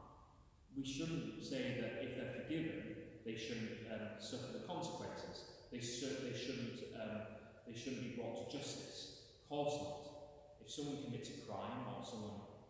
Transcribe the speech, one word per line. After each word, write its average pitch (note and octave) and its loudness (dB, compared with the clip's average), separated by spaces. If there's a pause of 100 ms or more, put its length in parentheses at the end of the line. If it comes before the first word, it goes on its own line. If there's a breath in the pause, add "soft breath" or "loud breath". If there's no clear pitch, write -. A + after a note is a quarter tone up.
(760)
we C3+ 4
shouldn't - 2
say B2 4
that - 2
if B2 0
they're A#2 2
forgiven, - 2 (240)
they A2+ 2
shouldn't, A2 0
um, G#2 0
suffer - -2
the - -2
consequences. - -2 (160)
They A#2+ 0
should, A#2+ 2
they B2 0
shouldn't, A#2+ 0 (100)
um, G#2+ -2 (260)
they A#3+ -4
shouldn't - 0
be - 0
brought - 0
to - -4
justice. - -4 (180)
Of - -20
course D3 6
not. - 0 (560)
If A2 -10
someone C#3+ 2
commits A#2 0
a - -6
crime G#2+ 0
or - -2
someone G#2 -2 (260)